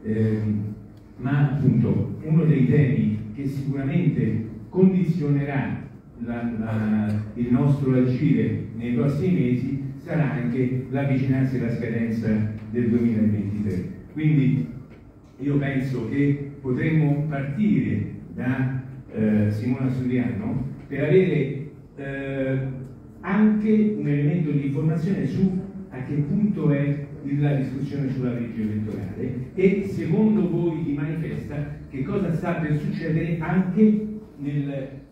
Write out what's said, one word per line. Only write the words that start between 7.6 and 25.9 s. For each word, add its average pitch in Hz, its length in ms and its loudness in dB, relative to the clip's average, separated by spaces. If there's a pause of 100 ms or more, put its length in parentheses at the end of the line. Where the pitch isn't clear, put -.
agire 110 840 2
nei 120 180 -4
prossimi 143 400 2
mesi 123 500 0 (140)
sarà 156 340 -2
anche 127 580 -2
l'avvicinarsi 131 680 0
alla 113 180 -2
scadenza 113 540 -2 (420)
del 120 180 2
duemilaventitré. 107 1040 0 (220)
Quindi 151 520 2 (720)
io 143 180 0
penso 123 500 -2
che 143 440 0 (100)
potremmo 147 680 2
partire 135 840 0 (200)
da, 127 480 -2 (300)
eh, 107 400 2
Simona 127 380 -2
Suriano 127 760 -2 (200)
per 135 160 -4
avere, 156 680 2 (240)
eh, 135 640 -4 (640)
anche 214 760 4
un 147 100 -2
elemento 147 440 2
di 139 160 0
informazione 160 580 0
su - 340 2 (300)
a 127 140 -10